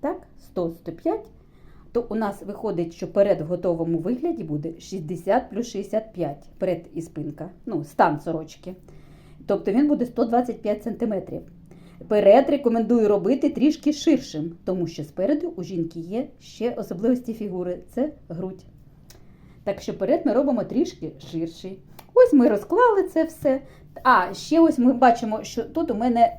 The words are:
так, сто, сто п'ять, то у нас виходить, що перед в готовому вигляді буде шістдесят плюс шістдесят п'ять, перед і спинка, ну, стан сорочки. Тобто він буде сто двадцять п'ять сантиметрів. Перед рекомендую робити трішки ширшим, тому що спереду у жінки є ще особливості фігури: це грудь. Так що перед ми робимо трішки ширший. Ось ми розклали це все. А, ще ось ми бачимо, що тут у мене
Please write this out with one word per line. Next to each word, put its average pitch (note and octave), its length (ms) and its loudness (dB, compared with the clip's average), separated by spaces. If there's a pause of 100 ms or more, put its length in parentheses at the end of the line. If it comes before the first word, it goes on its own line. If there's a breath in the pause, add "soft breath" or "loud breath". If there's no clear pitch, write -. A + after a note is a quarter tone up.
так, D#4 220 -6 (160)
сто, E3+ 320 -6
сто E3 220 -12
п'ять, G4 340 -6 (640 soft breath)
то A#3+ 160 -4
у G#3 60 -8
нас G#3+ 320 -4
виходить, F3 480 -6
що F3 180 -10
перед G3+ 280 4
в D#3 40 -4
готовому E3 540 -2
вигляді B3 460 -4
буде D3+ 360 -8
шістдесят F#3 720 -4
плюс A3+ 160 -6
шістдесят G#3+ 460 -6
п'ять, D3 360 -8 (100)
перед E3+ 260 -4 (100)
і E3 80 -6
спинка, D#3 480 -12 (160)
ну, E3+ 180 -4
стан - 360 2
сорочки. D#3+ 540 -10 (720 loud breath)
Тобто G3 260 -2
він C#4+ 160 4
буде C4 180 0
сто A#3+ 180 -2
двадцять A#3 380 -2
п'ять G#3 200 -4
сантиметрів. G3+ 580 -6 (680 loud breath)
Перед G#3+ 420 8
рекомендую A#3 580 2
робити G#3 420 2
трішки D4 420 2
ширшим, E3+ 720 -2
тому F#3 220 -2
що D#3 180 -10
спереду D4 520 -2
у F#3 60 -10
жінки E3+ 380 -6
є G3+ 280 -8 (120)
ще - 300 -6
особливості A#3 640 -2
фігури: F3+ 460 -8 (140)
це D4 180 -2 (160)
грудь. F#3 360 -10 (1000 soft breath)
Так G3 160 -6
що - 180 -8
перед B3+ 280 0
ми A#3 60 2
робимо B3 320 0
трішки B3+ 480 -4 (180)
ширший. E3+ 480 -8 (360 loud breath)
Ось B4 180 8
ми B3 160 8
розклали F#4+ 540 2
це D#4+ 220 0
все. C#4 360 -2 (420 loud breath)
А, G3 320 4
ще D#4 260 2
ось D#4+ 180 4
ми B3 140 4
бачимо, A#3 500 2
що - 220 -8
тут D#4+ 260 -6
у A#3 40 -2
мене A#3 440 2